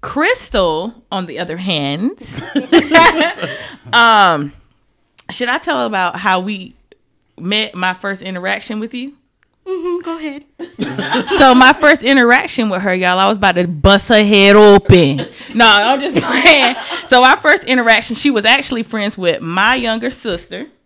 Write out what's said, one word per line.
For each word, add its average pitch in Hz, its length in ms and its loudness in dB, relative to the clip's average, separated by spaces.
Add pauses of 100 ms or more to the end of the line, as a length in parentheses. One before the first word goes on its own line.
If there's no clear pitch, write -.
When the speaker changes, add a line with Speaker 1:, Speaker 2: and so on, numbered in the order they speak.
Speaker 1:
Crystal, 214 1080 -4
on 190 140 -6
the 147 140 -14
other 165 180 -8
hand, 180 640 -6
<laughs> - 1700 -2
um, 202 600 2 (800)
should 247 180 -6
I 262 80 -4
tell 285 280 -4
about 190 320 -4
how 185 220 -2
we 185 360 -12 (600)
met, 208 380 -6
my 185 180 -6
first 196 280 -10
interaction 190 580 -10
with 220 140 -12
you? 262 200 -12 (520)
Speaker 2:
Mm-hmm, 359 400 -8
go 330 120 -8
ahead. 294 280 -12 (140)
Speaker 1:
<laughs> 339 80 -14 (680)
So 269 180 4
my 254 180 6
first 294 300 2
interaction 247 680 0
with 185 120 -4
her, 196 120 -2
y'all, 185 240 0
I 196 100 2
was 208 100 0
about 190 180 0
to 175 120 0
bust 196 420 2
her 214 140 4
head 202 320 6
open. 196 640 6 (380)
No, 233 100 4
I'm 220 360 2
just 320 160 -4
playing. 262 580 2 (320)
So 254 160 4
our 262 140 4
first 370 260 0
interaction, 226 520 0
she 285 140 0
was 226 160 -2
actually 247 380 0
friends 214 340 -8
with 175 240 -2
my 190 340 -2
younger 233 340 -6
sister. 208 560 -10 (200)